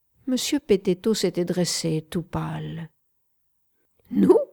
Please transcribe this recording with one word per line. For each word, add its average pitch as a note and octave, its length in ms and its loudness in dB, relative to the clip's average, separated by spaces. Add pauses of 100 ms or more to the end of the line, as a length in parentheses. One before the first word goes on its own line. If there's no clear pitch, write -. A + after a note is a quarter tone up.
(260)
Monsieur B3+ 320 -2
Petetto G3 560 0
s'était F3 320 -2
dressé, E3 640 -2
tout E3+ 120 -4
pâle. « D#3 680 -8 (1200)
Nous, D#4+ 280 6 (140)